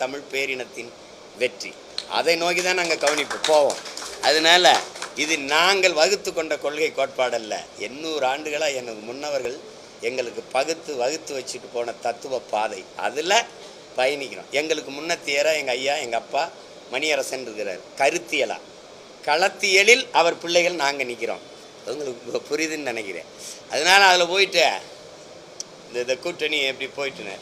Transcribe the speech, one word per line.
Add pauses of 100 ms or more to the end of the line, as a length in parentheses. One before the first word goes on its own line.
தமிழ்
பேரினத்தின் (520)
வெற்றி. (480)
அதை
நோக்கி
தான்
நாங்க
கவனிப்பு (120)
போவோம். (480)
அதனால (580)
இது (200)
நாங்கள்
வகுத்து
கொண்ட (100)
கொள்கை
கோட்பாடல்ல. (320)
எண்ணூறு
ஆண்டுகளா (120)
எனது
முன்னவர்கள் (500)
எங்களுக்கு (120)
பகுத்து (120)
வகுத்து
வச்சுட்டு
போன (120)
தத்துவ (140)
பாதை, (260)
அதுல (680)
பயணிக்கிறோம். (120)
எங்களுக்கு
முன்னத்தியரா
எங்க
ஐயா, (100)
எங்க
அப்பா (520)
மணியரசன்
இருக்கிறார். (160)
கருத்தியலா, (680)
களத்தியலில் (140)
அவர்
பிள்ளைகள்
நாங்க
நிக்கிறோம். (480)
உங்களுக்கு
இப்ப
புரியுதுன்னு
நினைக்கிறேன். (420)
அதனால (100)
அதுல
போயிட்டு (1200)
இந்த,
இந்த (100)
கூட்டணி (120)
எப்படி (100)
போயிட்டுன்னு.